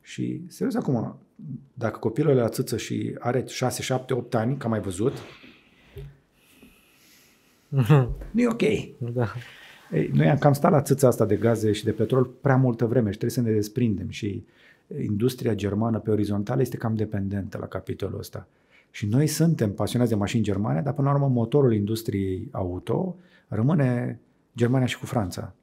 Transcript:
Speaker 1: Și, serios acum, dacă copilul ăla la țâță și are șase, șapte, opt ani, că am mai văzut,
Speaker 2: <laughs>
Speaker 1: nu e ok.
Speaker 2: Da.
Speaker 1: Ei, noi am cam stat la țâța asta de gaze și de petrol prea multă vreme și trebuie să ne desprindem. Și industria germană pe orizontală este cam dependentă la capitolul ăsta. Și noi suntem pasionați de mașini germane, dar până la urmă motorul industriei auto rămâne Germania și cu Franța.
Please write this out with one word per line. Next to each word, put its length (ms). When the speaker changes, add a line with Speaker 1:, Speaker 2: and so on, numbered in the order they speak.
Speaker 1:
Și, 480
serios 260
acum, 440
dacă 240
copilul 320
ăla 120
la 60
țâță 280
și 420
are 280
șase, 360
șapte, 320
opt 200
ani, 220
că 80
am 60
mai 100
văzut, 320
Speaker 2:
<laughs> 380
Speaker 1:
nu 100
e 80
ok. 140
Speaker 2:
Da. 200
Speaker 1:
Ei, 220
noi 140
am 100
cam 140
stat 180
la 120
țâța 240
asta 180
de 120
gaze 360
și 120
de 80
petrol 320
prea 320
multă 300
vreme 240
și 80
trebuie 260
să 60
ne 60
desprindem. 520
Și 360
industria 520
germană 440
pe 120
orizontală 500
este 160
cam 180
dependentă 640
la 80
capitolul 520
ăsta. 300
Și 160
noi 200
suntem 460
pasionați 380
de 60
mașini 260
germane, 400
dar 120
până 140
la 60
urmă 140
motorul 460
industriei 760
auto 680
rămâne 720
Germania 300
și 120
cu 80
Franța. 560